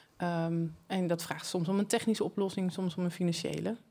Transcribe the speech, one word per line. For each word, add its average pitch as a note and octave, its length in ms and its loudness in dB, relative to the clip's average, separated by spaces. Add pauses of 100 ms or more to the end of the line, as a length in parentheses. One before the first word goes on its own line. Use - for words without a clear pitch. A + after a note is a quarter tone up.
(160)
Ehm, E3 480 0 (220)
en F#3 200 0
dat E3+ 160 0
vraagt - 240 -6
soms F3 220 0
om G3 100 4
een G#3 80 2
technische A3+ 380 2
oplossing, F#3+ 480 0
soms F#3 220 -2
om F3+ 100 0
een F3 60 2
financiële. E3+ 680 -2 (140)